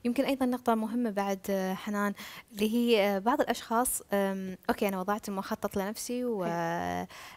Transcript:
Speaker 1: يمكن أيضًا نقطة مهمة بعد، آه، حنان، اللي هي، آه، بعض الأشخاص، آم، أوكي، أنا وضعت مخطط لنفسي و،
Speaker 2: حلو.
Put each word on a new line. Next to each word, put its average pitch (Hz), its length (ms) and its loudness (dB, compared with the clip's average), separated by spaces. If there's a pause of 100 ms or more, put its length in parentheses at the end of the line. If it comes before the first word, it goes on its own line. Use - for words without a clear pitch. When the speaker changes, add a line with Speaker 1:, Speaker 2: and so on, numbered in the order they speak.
Speaker 1:
يمكن 240 180 4
أيضًا 269 220 2
نقطة 247 300 2
مهمة 220 340 0
بعد، 196 300 -2 (100)
آه، 190 240 0
حنان، 202 400 -2 (380)
اللي 214 220 0
هي، 233 280 6
آه، 202 180 4
بعض 247 220 2
الأشخاص، - 600 0 (120)
آم، 190 440 0 (120)
أوكي، 233 180 0
أنا 196 120 -2
وضعت 202 300 -2
مخطط 202 480 -4
لنفسي 226 480 -4
و، 214 180 -2
Speaker 2:
حلو. 170 80 -2 (840)